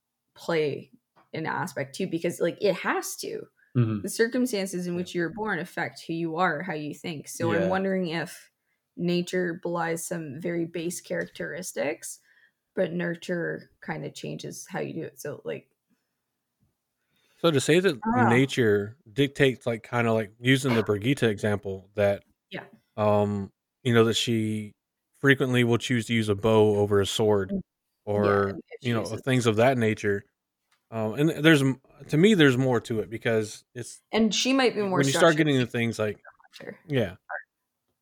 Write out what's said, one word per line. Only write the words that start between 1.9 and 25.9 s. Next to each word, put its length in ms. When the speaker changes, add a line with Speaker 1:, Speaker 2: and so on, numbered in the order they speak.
Speaker 1:
too, 120
because, 340
like, 200
it 160
has 400
to. 260
Speaker 2:
Mm-hmm. 240
Speaker 1:
The 80
circumstances 760
in 60
Speaker 3:
Yeah. 40
Speaker 1:
which 180
you're 140
born 300
affect 460
who 80
you 240
are, 260
how 100
you 220
think. 320
So 260
I'm 80
Speaker 2:
Yeah. 80
Speaker 1:
wondering 380
if 420
nature 640
belies 440
some 360
very 240
base 340
characteristics, 1200
but 160
nurture 800
kinda 260
changes 560
how 120
you 160
do 80
it. 180
So, 240
like, 220
Speaker 3:
So 100
to 120
say 180
that 240
Speaker 1:
I 140
don't 80
know. 100
Speaker 3:
nature 640
dictates, 540
like, 240
kinda 240
like 260
using 360
the 80
Brigitte 400
example 720
that, 280
Speaker 1:
Yeah. 140
Speaker 3:
um, 540
you 120
know, 80
that 120
she 600
frequently 440
will 160
choose 280